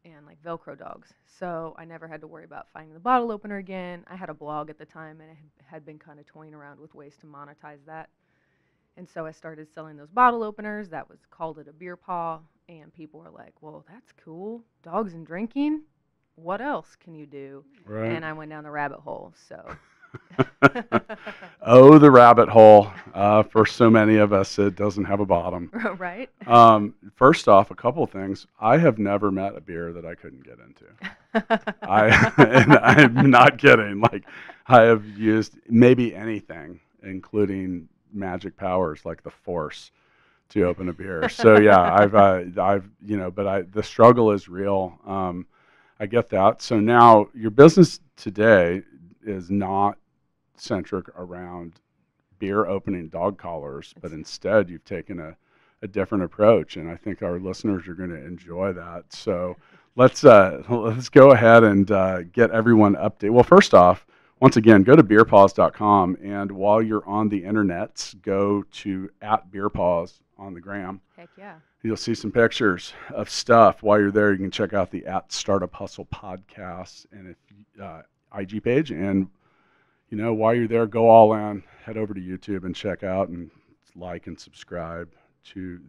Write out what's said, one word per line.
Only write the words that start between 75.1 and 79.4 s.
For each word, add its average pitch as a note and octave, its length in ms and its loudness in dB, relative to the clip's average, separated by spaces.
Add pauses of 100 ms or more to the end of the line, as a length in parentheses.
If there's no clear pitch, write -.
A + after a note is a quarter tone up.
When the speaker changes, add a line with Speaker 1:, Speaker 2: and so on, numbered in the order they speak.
Speaker 2:
Startup F#2+ 400 -6
Hustle - 340 -20 (1080)
and F#2 240 -20
if, - 460 -20
uh, E2 200 -20 (300)
I G2+ 120 -14
G G2+ 160 -12
page. C3+ 300 -4
And, F#2+ 400 -6 (800)